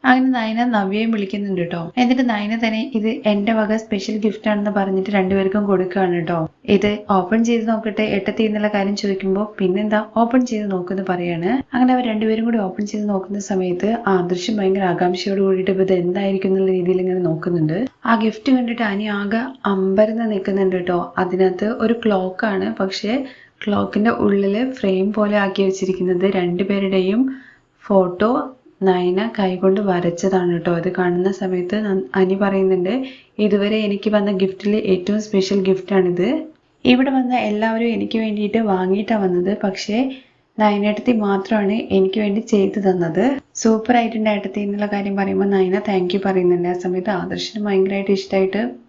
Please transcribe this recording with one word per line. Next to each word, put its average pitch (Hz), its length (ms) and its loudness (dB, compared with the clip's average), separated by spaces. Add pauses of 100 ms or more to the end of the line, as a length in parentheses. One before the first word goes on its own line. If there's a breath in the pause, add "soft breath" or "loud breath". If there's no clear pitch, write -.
അങ്ങനെ 262 240 4
നയന 233 360 0
നവ്യയും 214 460 0
വിളിക്കുന്നുണ്ട് 202 500 -2
ട്ടോ. 170 360 -6
എന്നിട്ട് 247 320 2
നയന 220 380 -2
തന്നെ 220 280 -4
ഇത് 220 300 -2
എന്റെ 208 280 2
വക 214 220 2
സ്പെഷ്യൽ 214 420 -4
ഗിഫ്റ്റ് 208 320 -2
ആണെന്ന് 208 220 0
പറഞ്ഞിട്ട് 196 380 0
രണ്ടുപേർക്കും 196 560 0
കൊടുക്കുകയാണ് 180 640 0
ട്ടോ. 165 220 -2 (160)
"ഇത് 208 320 2 (120)
ഓപ്പൺ 202 340 2
ചെയ്ത് 226 260 0
നോക്കട്ടെ 220 320 -2
ഏട്ടത്തി" 208 420 0
എന്നുള്ള 214 240 0
കാര്യം 202 280 0
ചോദിക്കുമ്പോ, 196 600 -2
"പിന്നെന്താ, 208 480 0 (120)
ഓപ്പൺ 240 280 2
ചെയ്ത് 214 260 -4
നോക്കുന്ന്" 190 380 -4
പറയാണ്. 175 680 -2
അങ്ങനെ 254 180 4
അവർ 247 120 0
രണ്ടുപേരും 220 400 0
കൂടി 233 120 0
ഓപ്പൺ 202 280 -2
ചെയ്ത് 208 240 -4
നോക്കുന്ന 202 300 -4
സമയത്ത് 190 580 -2 (100)
ആദർശ് 180 440 0
ഭയങ്കര 196 320 0
ആകാംക്ഷയോട് 185 580 0
കൂടിയിട്ട് 190 300 2
ഇപ്പൊ 190 120 2
ഇത് 190 100 2
എന്തായിരിക്കും 190 560 0
എന്നുള്ള 190 220 2
രീതിയിൽ 185 300 2
ഇങ്ങനെ 185 180 0
നോക്കുന്നുണ്ട്. 170 680 0 (200)
ആ 226 160 2
ഗിഫ്റ്റ് 220 300 0
കണ്ടിട്ട് 240 300 0
അനി 208 240 -2
ആകെ 208 360 -2 (240)
അമ്പരന്ന് 214 680 2
നിൽക്കുന്നുണ്ട് 190 440 0
ട്ടോ. 175 420 -2
അതിനകത്ത് 185 480 0
ഒരു 226 300 0 (100)
ക്ലോക്ക് 185 400 0
ആണ്, 202 340 -2
പക്ഷേ 208 460 -2 (420 loud breath)
ക്ലോക്കിന്റെ 202 420 0
ഉള്ളില് 202 640 2
ഫ്രെയിം 196 420 0
പോലെ 208 240 0
ആക്കി 196 260 0
വെച്ചിരിക്കുന്നത് 185 680 0
രണ്ടുപേരുടെയും 196 1000 0 (460 loud breath)
ഫോട്ടോ 214 680 2 (300)
നയന 185 480 2 (100)
കൈകൊണ്ട് 190 420 2
വരച്ചതാണ് 175 720 0
ട്ടോ. 170 200 0
അത് 170 200 -2
കാണുന്ന 180 360 0
സമയത്ത് 185 540 -4
നൻ-, 190 180 0 (120)
അനി 190 180 2
പറയുന്നുണ്ട്, 190 680 0 (360 loud breath)
"ഇതുവരെ 208 380 2
എനിക്ക് 202 320 -2
വന്ന 208 220 2
ഗിഫ്റ്റിൽ 190 440 0
ഏറ്റവും 202 460 0
സ്പെഷ്യൽ 196 400 0
ഗിഫ്റ്റ് 190 340 0
ആണിത്. 185 460 2 (440)
ഇവിടെ 254 260 4
വന്ന 254 240 0
എല്ലാവരും 226 520 0
എനിക്ക് 208 320 -2
വേണ്ടിയിട്ട് 214 380 -2
വാങ്ങിയിട്ടാ 202 600 0
വന്നത്, 185 460 0
പക്ഷേ 214 520 -2 (440 loud breath)
നയനേട്ടത്തി 208 520 2
മാത്രമാണ് 202 600 0
എനിക്ക് 190 460 0
വേണ്ടി 208 200 0
ചെയ്തു 208 400 2
തന്നത്. 185 580 0 (180)
സൂപ്പർ 220 400 2
ആയിട്ടുണ്ട് 226 340 0
ഏട്ടത്തി" 202 300 -2
എന്നുള്ള 202 260 -4
കാര്യം 196 300 -4
പറയുമ്പോൾ 196 300 0
നയന 190 340 2
thank 190 320 0
you 196 140 0
പറയുന്നുണ്ട്. 180 440 2
ആ 180 40 0
സമയത്ത് 180 360 -4
ആദർശിന് 185 560 -4
ഭയങ്കരമായിട്ട് 196 460 0
ഇഷ്ടമായിട്ട് 190 600 0 (180)